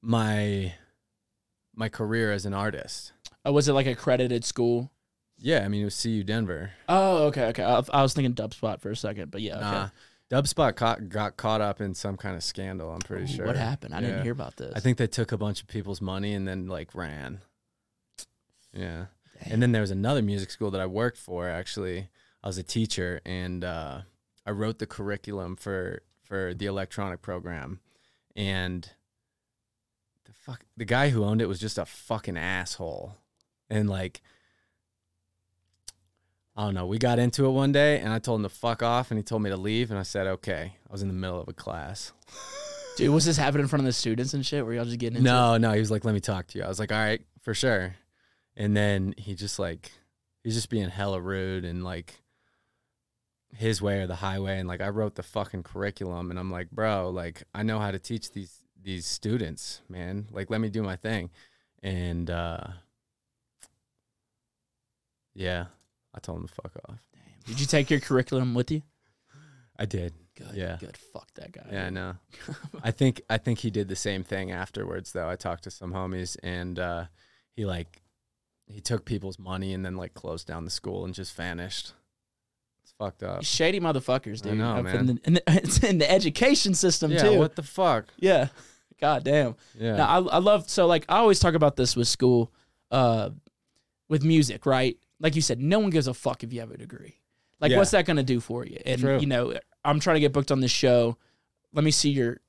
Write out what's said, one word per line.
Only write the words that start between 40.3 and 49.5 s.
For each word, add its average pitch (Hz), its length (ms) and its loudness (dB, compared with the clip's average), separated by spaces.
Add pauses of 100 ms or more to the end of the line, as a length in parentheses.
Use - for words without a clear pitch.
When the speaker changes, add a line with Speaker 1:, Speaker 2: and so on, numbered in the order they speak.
Speaker 1:
I - 20 -20
was 98 100 -8
in 101 60 -2
the 95 60 -2
middle 92 260 -4
of 85 80 -10
a 95 60 -14
class. - 580 -12 (420)
<laughs> - 440 -14
Speaker 2:
Dude, 147 160 6
was 156 100 6
this 160 140 4
happening 143 260 2
in 135 60 0
front 147 120 2
of 135 40 2
the 127 80 2
students 120 400 -2
and 139 120 -4
shit? 143 200 -2
Were 113 80 -4
y'all 120 100 -2
just 120 160 -4
getting 117 200 -4
into 131 100 8
Speaker 1:
No, 123 240 6
Speaker 2:
it? 113 60 6
Speaker 1:
no. 113 120 4
He 107 80 4
was 110 120 0
like, 107 120 0
"Let 113 100 2
me 101 60 2
talk 95 280 -4
to - 100 -12
you." 98 80 -6
I - 20 -6
was 95 120 -6
like, 107 120 -2
"All 107 60 0
right, 110 240 0 (220)
for 117 100 -4
sure." 98 420 0 (600)
And 104 180 2
then 101 420 2
he 98 180 -10
just, 101 220 -8